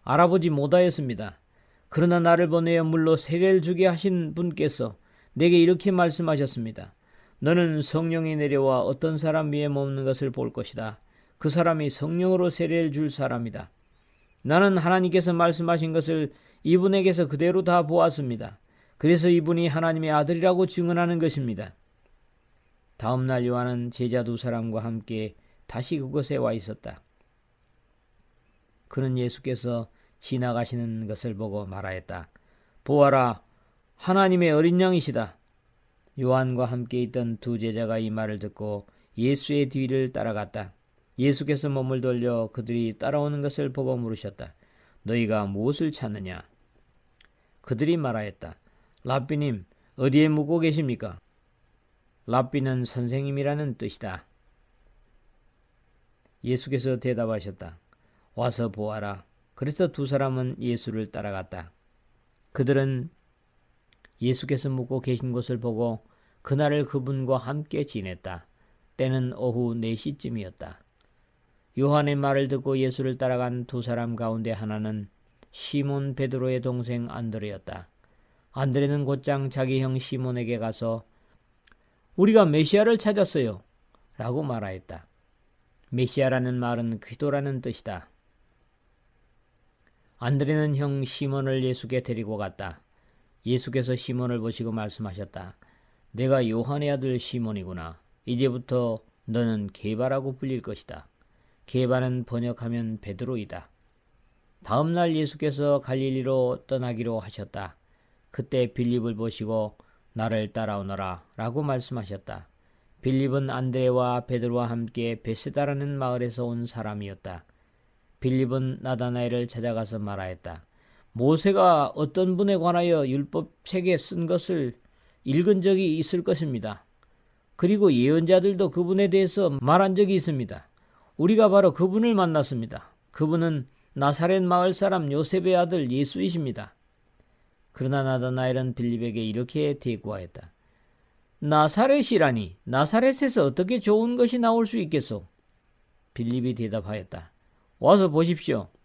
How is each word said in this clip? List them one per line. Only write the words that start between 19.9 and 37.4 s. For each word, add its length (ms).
아들이라고 560
증언하는 520
것입니다." 560
다음 280
날 200
요한은 440
제자 320
두 140
사람과 480
함께 500
다시 320
그곳에 380
와 160
있었다. 500
그는 280
예수께서 720
지나가시는 880
것을 280
보고 300
말하였다. 640
"보아라, 580
하나님의 560
어린 280
양이시다." 600
요한과 460
함께 360
있던 360
두 200